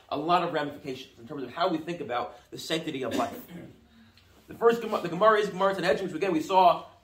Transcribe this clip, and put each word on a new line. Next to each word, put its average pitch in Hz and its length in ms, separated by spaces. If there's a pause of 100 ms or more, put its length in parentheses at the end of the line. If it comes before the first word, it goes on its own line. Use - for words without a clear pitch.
(100)
a - 60
lot 170 280
of - 100
ramifications 143 640
in 117 80
terms 143 160
of 120 80
how 156 180
we 156 100
think 170 220
about 120 380 (140)
the - 40
sanctity 160 460
of 117 140
life. 117 200 (1120)
The - 80
first 233 260
Gemara, 214 220
the 175 60
Gemara 208 320
is 208 80
Gemara 190 260
Sanhedrin, 185 320
which 156 100
again 185 160
we 156 80
saw 180 440 (200)